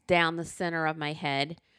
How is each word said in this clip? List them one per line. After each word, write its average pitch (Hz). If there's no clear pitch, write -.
down 170
the 165
center 165
of 156
my 151
head, 147